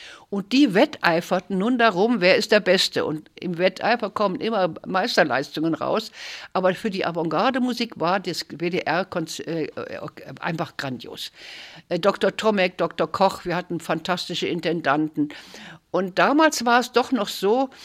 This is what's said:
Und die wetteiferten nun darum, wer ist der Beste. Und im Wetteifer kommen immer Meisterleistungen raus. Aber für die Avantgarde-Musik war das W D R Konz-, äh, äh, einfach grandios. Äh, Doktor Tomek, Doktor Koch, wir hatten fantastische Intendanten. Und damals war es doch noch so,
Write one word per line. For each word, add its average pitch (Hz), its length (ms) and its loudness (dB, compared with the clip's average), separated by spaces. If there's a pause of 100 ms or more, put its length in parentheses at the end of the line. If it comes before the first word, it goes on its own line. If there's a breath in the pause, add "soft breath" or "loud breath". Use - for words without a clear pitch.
(280 loud breath)
Und 196 220 -6
die 254 240 4
wetteiferten 185 800 0
nun 226 220 0
darum, 220 420 4
wer 180 140 6
ist 202 160 0
der 214 80 6
Beste. 180 460 2
Und 151 340 -6
im 170 200 -6
Wetteifer 190 520 0
kommen 196 300 -2
immer 190 340 0 (100)
Meisterleistungen 165 920 0
raus. 165 360 -2 (420 loud breath)
Aber 185 220 2
für - 160 -4
die 190 160 -2
Avantgarde-Musik 226 920 -2
war 180 180 0
das 180 320 -6
W 160 200 -4
D 180 80 -2
R 170 260 0
Konz-, - 340 -8
äh, 160 280 -6
äh, - 340 -10 (400)
einfach 170 360 -6
grandios. - 540 -10 (580 loud breath)
Äh, 175 120 0
Doktor 190 360 2
Tomek, 196 400 2
Doktor 165 300 0
Koch, - 380 0
wir 175 100 -4
hatten 175 240 -4
fantastische 170 720 -4
Intendanten. 151 800 0 (640 loud breath)
Und 185 260 0
damals 277 460 4
war 240 160 6
es 240 100 -4
doch 240 220 2
noch 202 160 0
so, 247 420 0 (140 loud breath)